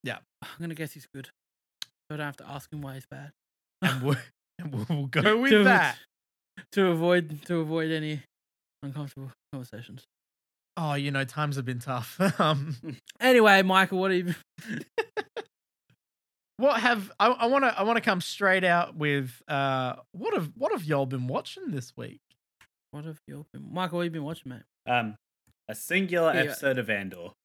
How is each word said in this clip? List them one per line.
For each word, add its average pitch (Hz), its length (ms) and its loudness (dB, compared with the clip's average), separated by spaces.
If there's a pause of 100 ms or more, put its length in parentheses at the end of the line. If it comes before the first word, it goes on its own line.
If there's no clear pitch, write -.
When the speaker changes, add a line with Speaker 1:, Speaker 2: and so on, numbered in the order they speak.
Speaker 1:
Yeah. 120 160 -8 (240)
Speaker 2:
I'm - 60 -16 (120)
gonna 165 140 -8
guess 151 180 -8
he's 143 220 -20
good. 135 140 -14 (560)
So - 40 -16 (260)
I - 20 -6
don't 147 100 -6
have 139 120 -10
to - 100 -18
ask 143 240 -14
him 151 100 -10
why 135 120 -10
he's 135 120 -14
bad. 143 240 -16 (520)
Speaker 1:
And 135 200 0
we'll, 135 140 2 (220)
<laughs> - 200 -20
and 165 140 -10
we'll, 113 180 -6
we'll 147 160 -2
go 160 300 4
Speaker 2:
<laughs> 233 40 0
Speaker 1:
with 269 100 2
Speaker 2:
To, 214 140 8
Speaker 1:
that. 185 320 6 (760)
Speaker 2:
to 196 160 4
avoid, 165 580 2
to 175 140 -2
avoid 160 300 -2
any 156 320 -4 (600)
uncomfortable 139 480 -12 (220)
conversations. 120 520 -14 (760)
Speaker 1:
Oh, 151 160 -2
you 143 160 -2
know, 139 140 0
times 147 320 -4
have 131 100 -6
been 123 140 -6
tough. 123 380 -8 (100)
<laughs> - 120 -2
Um, 151 360 0 (440)
Speaker 2:
Anyway, 226 400 8
Michael, 190 380 4
what 190 120 0
have 180 160 0
you 175 80 -2 (320)
<laughs> 240 560 -8 (1400)
Speaker 1:
What 247 220 4
have 220 380 2
I, 208 100 6
I 240 180 2
wanna, 262 300 2
I - 60 -2
wanna 226 180 2
come 196 200 0
straight 190 440 0
out 175 320 2
with, 143 520 -2
uh, 135 480 -2 (160)
what 320 220 -6
have, 180 220 -4
what 285 160 -2
have 247 120 -4
y'all 143 220 0
been 127 200 -6
watching 294 440 -8
this 131 260 -8
week? 117 240 -14 (720)
Speaker 2:
What 147 120 -14
have 156 220 -14
y'all 143 260 -16
been, 139 200 -16
Michael, 175 260 -4
what 175 60 -2
have 175 100 -4
you 160 60 -6
been 147 40 -6
watching, 151 260 -10
mate? 117 120 -16 (240)
Speaker 3:
Um, 113 300 0 (520)
a 110 60 -10
singular 170 600 2
Speaker 2:
Yeah. 131 80 4
Speaker 3:
episode 135 360 0
of 107 120 -4
Andor. 92 380 -4 (160)